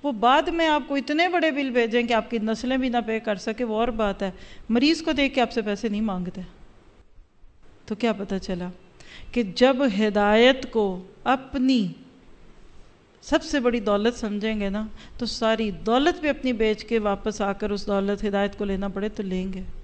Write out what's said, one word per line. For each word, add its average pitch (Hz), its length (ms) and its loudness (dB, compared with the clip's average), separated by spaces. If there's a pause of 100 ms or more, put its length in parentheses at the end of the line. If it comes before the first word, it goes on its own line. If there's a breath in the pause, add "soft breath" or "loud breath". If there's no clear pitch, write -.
وہ 285 80 0
بعد 247 300 4
میں 330 260 0
آپ 302 200 4
کو 277 80 -2
اتنے 302 340 2
بڑے 330 220 2
bill 269 180 -2
بھیجیں 240 340 2
کہ 233 100 0
آپ 220 180 0
کی 233 60 -2
نسلیں 220 400 -2
بھی 262 120 0
نہ 240 160 0
پے 220 140 -2
کر 214 160 -2
سکے، 220 280 -6
وہ 220 120 -2
اور 233 120 2
بات 214 360 -2
ہے۔ 190 80 -4 (380 loud breath)
مریض 294 320 4
کو 320 100 0
دیکھ 277 240 0
کے 262 60 4
آپ 226 100 2
سے 226 100 -2
پیسے 202 280 -4
نہیں 208 120 -2
مانگتے۔ 185 400 -4 (1400)
تو 214 100 -6
کیا 220 180 0
پتہ 202 280 -6
چلا 180 280 -6 (600 loud breath)
کہ 240 120 0
جب 247 340 4 (220)
ہدایت 214 720 4
کو 190 320 0 (200)
اپنی 262 640 2 (1300)
سب 320 220 2
سے 294 160 0
بڑی 240 200 2
دولت 214 400 2
سمجھیں 214 400 -4
گے 196 100 -2
نا، 214 180 -4 (300 loud breath)
تو 240 80 -4
ساری 220 460 0
دولت 254 480 2
بھی 302 100 0
اپنی 254 240 -2
بیچ 214 300 0
کے 226 160 0
واپس 208 420 -2
آ 196 120 0
کر 202 160 -4
اس 202 180 -4
دولت 202 360 0
ہدایت 202 340 -2
کو 208 80 -2
لینا 196 220 -2
پڑے 196 220 -4
تو 208 140 -8
لیں 185 300 -4
گے۔ 185 80 -8 (220)